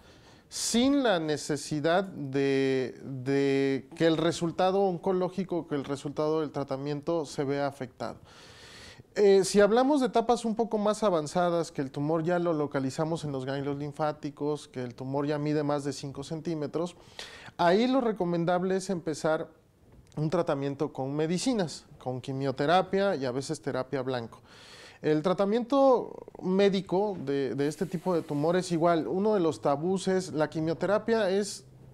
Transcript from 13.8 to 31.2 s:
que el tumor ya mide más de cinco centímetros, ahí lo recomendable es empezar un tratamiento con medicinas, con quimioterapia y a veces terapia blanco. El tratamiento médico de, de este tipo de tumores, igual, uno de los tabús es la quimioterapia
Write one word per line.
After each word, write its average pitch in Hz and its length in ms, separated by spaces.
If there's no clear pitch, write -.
que 127 160
el 123 100
tumor 135 320
ya 147 140
mide 151 240
más 147 200
de 143 80
cinco 139 320
centímetros, 160 720
ahí 190 300
lo 262 120
recomendable 180 760
es 190 160
empezar 160 580
un 151 120
tratamiento 147 640
con 135 220
medicinas, 175 720
con 127 240
quimioterapia 165 960
y 135 100
a 127 60
veces 139 280
terapia 127 440
blanco. 123 360
El 156 220
tratamiento 226 880
médico 190 840
de, 135 300
de 139 120
este 156 200
tipo 180 260
de 160 80
tumores, 165 500
igual, 165 360
uno 196 260
de 208 60
los 160 220
tabús 165 460
es 185 240
la 151 160
quimioterapia 185 840